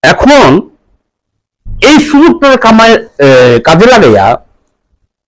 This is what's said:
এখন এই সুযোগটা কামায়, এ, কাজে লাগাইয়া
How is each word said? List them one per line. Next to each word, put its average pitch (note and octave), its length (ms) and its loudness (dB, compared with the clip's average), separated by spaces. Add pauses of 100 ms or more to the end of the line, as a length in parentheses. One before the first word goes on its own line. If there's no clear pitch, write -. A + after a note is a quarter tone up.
এখন A3+ 680 0 (1120)
এই C#4+ 180 0
সুযোগটা C#4+ 560 0
কামায়, A3+ 520 0 (100)
এ, B2+ 460 2
কাজে E3+ 220 2
লাগাইয়া A#2+ 600 0 (800)